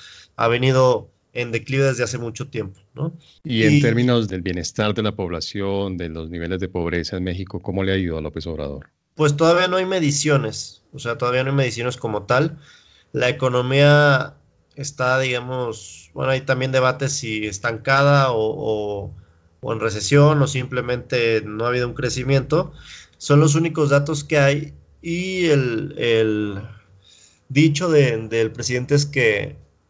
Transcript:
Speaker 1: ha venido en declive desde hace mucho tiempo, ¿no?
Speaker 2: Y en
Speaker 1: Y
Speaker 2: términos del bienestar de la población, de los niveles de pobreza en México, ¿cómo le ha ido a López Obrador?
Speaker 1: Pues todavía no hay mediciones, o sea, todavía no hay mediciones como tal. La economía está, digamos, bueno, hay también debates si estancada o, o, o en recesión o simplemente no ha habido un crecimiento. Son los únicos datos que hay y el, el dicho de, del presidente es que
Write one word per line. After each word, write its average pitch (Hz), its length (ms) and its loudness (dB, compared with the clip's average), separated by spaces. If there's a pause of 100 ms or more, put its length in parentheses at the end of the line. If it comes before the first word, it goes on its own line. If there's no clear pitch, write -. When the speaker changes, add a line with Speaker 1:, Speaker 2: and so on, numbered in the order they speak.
(360)
Speaker 1:
ha 113 100 0
venido 127 640 2 (220)
en 123 180 -6
declive 131 320 -2
desde 127 220 0
hace 117 140 -6
mucho 117 280 -8
tiempo, 98 320 -10 (160)
¿no? 151 180 -6 (300)
Speaker 2:
Y 113 220 0
en 151 100 6
Speaker 1:
Y 147 80 6
Speaker 2:
términos 120 460 2
del 92 140 -6
bienestar 95 520 -2
de 113 80 -2
la 104 140 -2
población, 98 800 -4
de 87 120 -8
los 80 220 -10
niveles 85 300 -6
de 92 80 -4
pobreza 85 480 -4
en 92 80 -4
México, 90 340 -8
¿cómo 95 240 -6
le 95 100 0
ha 95 40 0
ido 87 200 -2
a 78 40 -6
López 76 260 -10
Obrador? 71 440 -10 (260)
Speaker 1:
Pues 147 200 2
todavía 170 300 4
no 185 120 0
hay 185 60 0
mediciones, 147 960 -2 (100)
o - 80 -16
sea, 120 180 -6
todavía 123 240 0
no 135 80 -4
hay 139 60 0
mediciones 123 400 -2
como 104 260 -6
tal. 135 380 0 (520)
La 123 160 0
economía 135 1080 4 (400)
está, 131 420 -2
digamos, 123 960 -6
bueno, 131 160 -2
hay 131 120 0
también 131 280 0
debates 131 420 2
si 107 320 -4
estancada 135 840 2
o, 117 80 0
o, 104 760 -2 (460)
o 113 120 -4
en 113 80 -4
recesión 143 600 4
o 127 60 4
simplemente 120 1000 -2
no 107 200 -6
ha 120 40 0
habido 123 200 0
un 120 60 -10
crecimiento. 131 760 0 (440)
Son 147 240 4
los 151 160 6
únicos 156 340 0
datos 143 320 2
que 151 160 0
hay 143 360 2 (280)
y 180 440 -2
el, 127 520 0
el 107 640 0 (840)
dicho 151 420 0
de, 120 380 2
del 113 240 -2
presidente 123 420 -4
es 147 100 2
que 107 520 -2 (340)